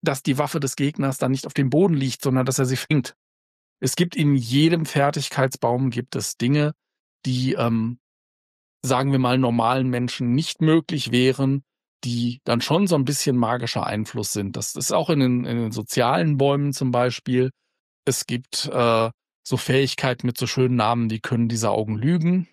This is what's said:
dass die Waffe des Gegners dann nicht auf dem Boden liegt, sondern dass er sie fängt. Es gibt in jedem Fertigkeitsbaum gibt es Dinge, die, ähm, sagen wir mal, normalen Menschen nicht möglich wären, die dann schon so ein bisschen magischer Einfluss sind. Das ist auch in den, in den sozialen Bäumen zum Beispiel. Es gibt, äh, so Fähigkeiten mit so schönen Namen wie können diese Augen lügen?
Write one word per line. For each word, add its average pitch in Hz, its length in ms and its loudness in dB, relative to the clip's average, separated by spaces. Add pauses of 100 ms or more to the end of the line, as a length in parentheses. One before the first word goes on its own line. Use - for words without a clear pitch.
dass 139 220 -2
die 135 140 0
Waffe 147 220 0
des 139 160 -4
Gegners 139 420 -2
dann 131 140 0
nicht 135 140 -4
auf - 80 -12
dem 139 160 0
Boden 165 260 4
liegt, 135 260 -2
sondern 131 240 0
dass 127 140 -2
er 131 60 2
sie 127 120 -2
fängt. - 380 -2 (680)
Es 127 140 -2
gibt 175 200 0
in 147 200 4
jedem 147 500 2
Fertigkeitsbaum 135 1040 0
gibt 120 260 -6
es - 220 -6
Dinge, 147 360 2 (520)
die, 127 280 0
ähm, 117 460 -2 (840)
sagen 131 260 2
wir 135 80 2
mal, 127 180 2
normalen 123 520 2
Menschen 123 440 -2
nicht - 280 -2
möglich 156 500 2
wären, 131 520 2 (400)
die 120 420 -2
dann 120 160 0
schon 190 260 2
so 170 80 2
ein 139 100 2
bisschen 139 300 0
magischer 117 500 0
Einfluss 107 460 -6
sind. 98 240 -4
Das - 200 -6
ist - 180 -4
auch 160 160 0
in 156 100 2
den, 127 260 2
in 117 120 -4
den 113 140 -2
sozialen 131 640 0
Bäumen 139 360 2
zum 131 180 -2
Beispiel. 123 600 0 (540)
Es - 200 -2
gibt, - 480 -6
äh, 113 360 2 (340)
so - 140 -4
Fähigkeiten 135 680 0
mit 120 100 -4
so 127 100 -2
schönen 127 280 0
Namen 117 340 2
wie 110 100 -4
können 117 300 0
diese 113 220 0
Augen 107 260 -2
lügen? 170 560 0